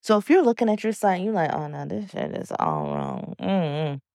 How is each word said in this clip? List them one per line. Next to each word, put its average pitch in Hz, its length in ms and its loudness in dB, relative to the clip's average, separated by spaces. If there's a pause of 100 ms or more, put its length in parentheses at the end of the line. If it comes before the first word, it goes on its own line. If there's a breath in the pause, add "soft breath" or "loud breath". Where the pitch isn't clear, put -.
So 214 160 4
if 202 120 -2
you're 349 140 8
looking 233 260 4
at 214 160 0
your 220 80 0
site, 185 280 2
you're 220 120 -2
like, 165 200 0
"Oh, 151 140 -4
no, 143 180 -8
this 202 260 -8
shit - 200 -6
is - 260 -8
all 76 280 0
wrong." 69 560 -6
Mm-mm. 156 580 -2 (160)